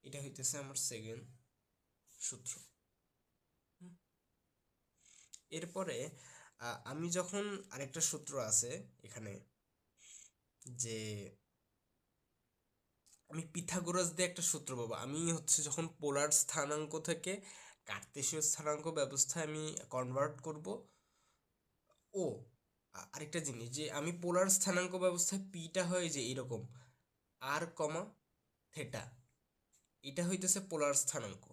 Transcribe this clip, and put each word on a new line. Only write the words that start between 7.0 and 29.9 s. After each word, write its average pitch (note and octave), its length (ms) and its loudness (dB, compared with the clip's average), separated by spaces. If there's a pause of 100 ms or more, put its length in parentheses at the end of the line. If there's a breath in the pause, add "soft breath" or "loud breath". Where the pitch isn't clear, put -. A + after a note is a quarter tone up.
যখন G3 600 -2
আরেকটা C#3 300 -6
সূত্র C#3+ 400 0
আছে B2 460 2 (160)
এখানে G#2 380 -10 (1300 loud breath)
যে A2 720 -6 (1900)
আমি D#3+ 140 -6
পিথাগোরাস F3 720 2
দিয়ে F3+ 160 4
একটা F3 140 -2
সূত্র C#3 340 0
পাবো। A2+ 180 0
আমি D3+ 380 0
হচ্ছে D#3 300 4
যখন E3 260 0
পোলার D3 420 2
স্থানাঙ্ক D3+ 720 2
থেকে F3 400 -2 (460 loud breath)
কার্তেশীয় C#3+ 560 -2
স্থানাঙ্ক D3+ 460 2
ব্যবস্থায় D3 560 2
আমি D#3 320 -4 (140)
কনভার্ট C3 500 0
করব। D#3+ 480 -6 (1200 soft breath)
ও, D#3+ 320 -2 (480)
আ-, - 200 -14
আরেকটা D3+ 280 -4
জিনিস A#2+ 300 -6
যে D3 200 -4
আমি D3 220 -2
পোলার F3 340 4
স্থানাঙ্ক F#3 500 4
ব্যবস্থায় F#3 460 2 (100)
পিটা F3 340 0
হয় F3+ 220 2
যে C#3 180 0
এরকম B2+ 400 -2 (720 loud breath)
আর D3 260 0
কমা E3 400 0 (680)
theta, B2+ 320 -4 (960)